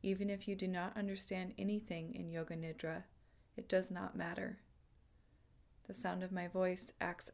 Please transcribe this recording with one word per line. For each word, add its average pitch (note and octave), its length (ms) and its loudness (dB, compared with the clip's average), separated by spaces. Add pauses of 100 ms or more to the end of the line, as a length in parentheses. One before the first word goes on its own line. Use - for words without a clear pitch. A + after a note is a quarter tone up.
Even G3 300 2
if G3 160 -2
you G3 80 0
do F#3+ 120 0
not F#3 300 0
understand F#3+ 600 -2
anything F#3+ 560 0
in E3+ 160 -4
Yoga E3 240 -2
Nidra, D#3+ 480 -2 (520)
it - 140 -6
does F#3 220 6
not F#3 260 -2
matter. F3 400 -2 (1300)
The G3+ 60 -6
sound F#3 300 0
of F#3 80 -2
my F3+ 160 0
voice F#3 520 2
acts F3 340 0